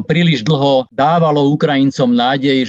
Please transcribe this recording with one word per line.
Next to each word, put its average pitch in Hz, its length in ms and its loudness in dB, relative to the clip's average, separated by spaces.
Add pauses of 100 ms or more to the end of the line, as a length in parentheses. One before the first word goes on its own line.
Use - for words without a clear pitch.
príliš 160 400 0
dlho 139 480 0
dávalo 147 560 0
Ukrajincom 139 640 0
nádej, 131 440 0 (120)